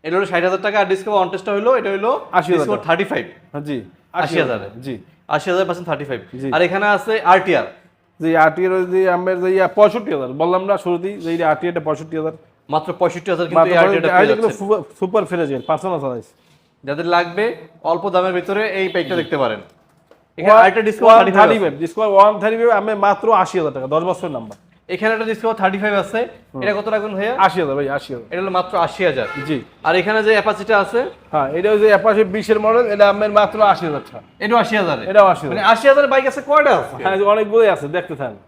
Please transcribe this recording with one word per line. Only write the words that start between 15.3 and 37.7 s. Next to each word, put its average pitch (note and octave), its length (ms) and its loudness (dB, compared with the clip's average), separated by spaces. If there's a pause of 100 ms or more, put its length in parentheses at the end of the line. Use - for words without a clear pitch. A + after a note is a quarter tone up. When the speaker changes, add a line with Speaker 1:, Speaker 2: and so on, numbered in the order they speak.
Speaker 2:
গাড়ি, C3 160 -6
পার্সোনাল D#3+ 340 -4
সার্ভিস। B2 280 -8 (560)
Speaker 1:
যাদের D3 220 -6
লাগবে F3 380 0 (380)
অল্প F3 280 -2
দামের F#3 220 0
ভিতরে G3 380 -4
এই F#3+ 180 -2
বাইকটা F3+ 280 -2
দেখতে D#3+ 200 -4
পারেন। A2+ 240 -2 (760)
এখানে F#3 160 2
Speaker 2:
ওয়ান, E3+ 100 10
Speaker 1:
আরেকটা G3 180 4
ডিসকভার A3 360 6
থার্টি G3 160 6
ফাইভ G#3 120 6
আছে। - 40 6
Speaker 2:
থার্টি G#3+ 160 2
ফাইভ, C#3+ 160 -4
ডিসকভার G#3 280 -2
ওয়ান G3+ 300 6
থার্টি A3 180 0
ফাইভ, A#3 120 2
আমি G#3+ 260 2
মাত্র G3+ 380 2
আশি F#3 260 2
হাজার D3+ 140 -2
টাকা, C3 140 -8
দশ D#3 160 0
বছর F3+ 260 -4
নাম্বার। A2+ 300 -12 (300)
Speaker 1:
এখানে G#3+ 240 -2
একটা A3+ 120 -4
ডিসকভার A3 300 -4
থার্টি G3 240 -2
ফাইভ G#3 160 -2
আছে, - 340 -4 (260)
Speaker 2:
হুম। C3+ 80 -8
Speaker 1:
এটা G3+ 100 -2
কত G3+ 160 -6
রাখবেন G#3+ 260 -4
ভাইয়া? G#3 240 -4
Speaker 2:
আশি F#3 220 2
হাজার C#3 160 -2
ভাই, C#3+ 120 -4
আশি C#3 260 -8
হাজার। A#2 160 -14
Speaker 1:
এটা F3 120 -6
হলো G3 80 -6
মাত্র F3+ 280 -2
আশি E3+ 260 -2
হাজার। C3 220 0 (200)
Speaker 2:
জি। D3 160 -4 (220)
Speaker 1:
আর E3 120 2
এখানে G#3 260 0
যে G#3+ 80 2
অ্যাপাচিটা G#3 480 0
আছে? G3 220 -2 (320)
Speaker 2:
হ্যাঁ, C#3 200 0
এটা F3+ 200 -2
ওই G#3+ 60 2
যে G#3 80 4
অ্যাপাচি G#3+ 380 4
বিশের G#3 360 -2
মডেল, A3+ 260 2
এটা G3+ 220 4
আমার G#3 220 0
মাত্র G#3 320 2
আশি F#3 240 2
হাজার D3 200 -6
টাকা। - 380 -14
Speaker 1:
এটাও A#3 140 2
আশি A3 180 0
হাজারে? D#3 340 -2
Speaker 2:
এটাও G3+ 160 6
আশি F3 140 2
হাজার। D#3+ 160 -6
Speaker 1:
মানে G#3+ 60 -4
আশি A3+ 260 4
হাজারের C4+ 220 4
বাইক C4+ 160 2
আছে C4+ 200 -4
কয়টা C#4+ 240 4
আছে? F3 320 -2
Speaker 2:
হ্যাঁ, F#3+ 200 0 (100)
অনেকগুলোই G#3+ 360 2
আছে, D3 200 -2